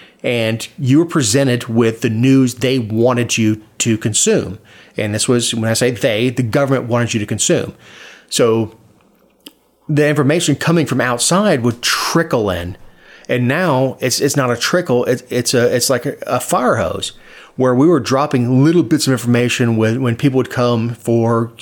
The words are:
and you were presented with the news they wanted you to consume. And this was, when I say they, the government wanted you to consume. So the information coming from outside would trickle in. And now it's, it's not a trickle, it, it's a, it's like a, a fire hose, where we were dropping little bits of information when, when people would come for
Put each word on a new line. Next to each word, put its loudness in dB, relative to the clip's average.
and -2
you 2
were 2
presented 0
with 0
the 0
news 2
they -2
wanted 0
you 0
to 0
consume. -2
And -4
this -2
was, 0
when -2
I 0
say 0
they, 0
the -2
government 0
wanted 0
you 0
to -4
consume. -2
So 0
the 2
information 0
coming 0
from -2
outside 0
would -2
trickle -2
in. -6
And 0
now 0
it's, -2
it's 0
not 0
a -2
trickle, 0
it, -2
it's -2
a, 2
it's -2
like 0
a, -6
a -2
fire 0
hose, -4
where 2
we 4
were 4
dropping 0
little 4
bits 0
of 2
information 0
when, 0
when 0
people 2
would -2
come 0
for 0